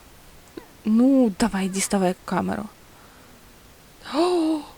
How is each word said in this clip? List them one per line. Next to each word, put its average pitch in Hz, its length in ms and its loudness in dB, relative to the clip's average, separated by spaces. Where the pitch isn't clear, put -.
Ну, 240 540 4
давай, 190 300 -2
діставай 190 460 0
камеру. 185 380 -4
О, 320 460 0